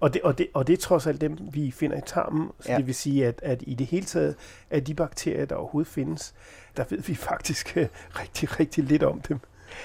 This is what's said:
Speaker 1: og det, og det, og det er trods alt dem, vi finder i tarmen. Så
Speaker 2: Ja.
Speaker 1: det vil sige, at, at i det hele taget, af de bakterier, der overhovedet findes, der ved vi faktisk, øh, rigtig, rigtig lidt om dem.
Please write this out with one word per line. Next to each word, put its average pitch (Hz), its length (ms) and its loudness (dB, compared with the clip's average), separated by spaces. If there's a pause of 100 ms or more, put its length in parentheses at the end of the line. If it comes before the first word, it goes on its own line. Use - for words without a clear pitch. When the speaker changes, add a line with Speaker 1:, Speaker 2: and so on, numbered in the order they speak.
Speaker 1:
og 147 140 4
det, - 80 0
og 139 160 4
det, 175 160 2
og 131 120 2
det 165 60 8
er 185 40 6
trods 165 300 4
alt 147 140 0
dem, 156 180 -2 (140)
vi 139 180 0
finder 147 260 -2
i 139 100 -4
tarmen. - 440 0 (100)
Så - 120 -4
Speaker 2:
Ja. 123 60 2
Speaker 1:
det 131 80 0
vil 127 80 -2
sige, 139 320 2
at, 117 160 0
at 127 240 -2
i 131 80 -6
det 127 120 -2
hele 180 200 0
taget, 151 300 0 (340)
af 143 140 2
de 151 100 -4
bakterier, 151 500 -2
der 139 100 -4
overhovedet - 380 -2
findes, 151 420 -4 (420)
der 131 140 0
ved - 120 -2
vi 170 120 -4
faktisk, - 600 -4
øh, 160 120 4 (320)
rigtig, - 400 -2
rigtig 151 240 2
lidt 147 180 4
om 139 180 2
dem. - 180 -4 (460)